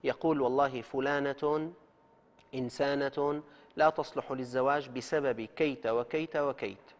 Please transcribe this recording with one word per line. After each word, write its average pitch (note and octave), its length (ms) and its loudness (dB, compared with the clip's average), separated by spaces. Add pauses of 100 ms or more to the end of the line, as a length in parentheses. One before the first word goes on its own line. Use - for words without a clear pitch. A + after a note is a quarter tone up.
يقول: D3 380 2
"والله C3 400 2
فلانة C#3+ 880 0 (840)
إنسانة C#3+ 880 0 (320)
لا D3+ 140 6
تصلح C#3+ 420 -4
للزواج C3 580 0
بسبب B2+ 520 0
كيت B2+ 460 -2
وكيت A#2+ 500 0
وكيت." B2 640 -4